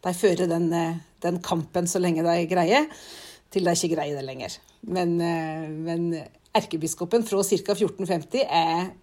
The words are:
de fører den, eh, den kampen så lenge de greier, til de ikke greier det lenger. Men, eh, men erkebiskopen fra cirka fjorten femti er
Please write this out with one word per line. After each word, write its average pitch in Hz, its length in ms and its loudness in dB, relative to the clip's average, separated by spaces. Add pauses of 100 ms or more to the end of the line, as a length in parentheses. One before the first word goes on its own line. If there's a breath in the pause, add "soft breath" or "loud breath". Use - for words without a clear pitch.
de 180 80 0
fører 180 360 4
den, 170 240 2
eh, 165 260 0 (260)
den 175 200 0
kampen 175 440 -2
så 185 120 -2
lenge 165 240 2
de 170 100 4 (140)
greier, 185 400 4 (640 loud breath)
til 190 120 0
de 170 80 4
ikke 170 220 0
greier 147 260 -4
det 135 60 -8
lenger. 131 320 -10 (240)
Men, 180 380 0
eh, 160 480 -2
men 165 580 -4 (300)
erkebiskopen 175 680 -2
fra 196 180 0
cirka 196 340 2
fjorten 190 320 -2
femti 185 360 0
er 170 480 0 (100)